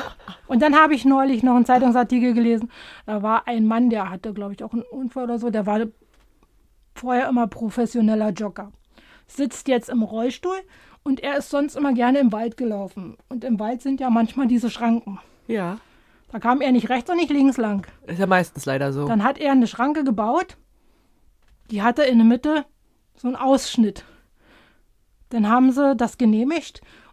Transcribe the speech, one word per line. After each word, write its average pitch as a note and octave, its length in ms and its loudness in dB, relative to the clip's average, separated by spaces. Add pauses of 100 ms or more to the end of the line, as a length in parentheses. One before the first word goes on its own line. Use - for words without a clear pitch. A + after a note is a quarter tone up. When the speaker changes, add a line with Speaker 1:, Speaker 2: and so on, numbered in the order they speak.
Speaker 1:
<laughs> - 440 -18
Und B3 140 2
dann D4 140 4
habe D#4 180 6
ich B3 120 -2
neulich C4+ 360 4
noch B3+ 140 4
einen A#3+ 100 4
Zeitungsartikel B3 720 2
gelesen. A#3 340 0 (380)
Da G#3 160 -4
war A3 240 0
ein A3+ 180 0
Mann, A#3 240 2
der G3+ 220 -2
hatte, F#3+ 220 -12
glaube G3+ 200 -10
ich, - 100 -14
auch A3 100 -12
einen A#3 100 -6
Unfall C4 400 -10
oder A#3+ 160 -6
so. A#3+ 100 -4
Der G#3 160 -2
war G#3 140 -2 (1120)
vorher B3 360 -2
immer A#3+ 180 0
professioneller A3 800 -2
Jogger. G3+ 420 -10 (560)
Sitzt - 400 -6
jetzt B3+ 220 0
im A#3 140 0
Rollstuhl B3 540 -4 (440)
und C4+ 200 -4
er C#4 160 -4
ist C#4+ 120 -6
sonst C#4+ 260 -2
immer C#4 180 0
gerne B3+ 260 2
im A#3+ 120 4
Wald A3+ 260 -6
gelaufen. G3+ 600 -8 (100)
Und A#3+ 160 -10
im A#3 160 -2
Wald A#3 220 -6
sind C4+ 180 -4
ja A#3+ 120 -2
manchmal A#3 340 0
diese A#3 240 0
Schranken. A3+ 480 -4 (300)
Speaker 2:
Ja. G3+ 320 -4 (520)
Speaker 1:
Da A#3+ 60 -12
kam B3+ 240 0
er C4 120 0
nicht A3+ 160 2
rechts B3 200 -2
und F4 80 0
nicht D#4+ 140 0
links C4+ 260 2
lang. G#3 300 -4 (180)
Speaker 2:
Ist F3 140 -8
ja F#3+ 80 0
meistens F3+ 400 0
leider C3+ 260 -2
so. C#3+ 140 -4
Speaker 1:
Dann G#3+ 160 0
hat C#4 160 -2
er C#4+ 140 0
eine B3+ 120 4
Schranke D4 380 -2
gebaut. C4 540 -2 (1120)
Die G3+ 100 -4
hatte A#3+ 220 2
in B3+ 160 4
der A3+ 80 8
Mitte C#4+ 380 2 (500)
so - 120 -10
einen B3+ 80 -4
Ausschnitt. C4 720 0 (1200)
Dann G#3+ 180 0
haben B3+ 240 4
sie C#4 240 2
das A#3 220 -2
genehmigt B3 640 0 (320)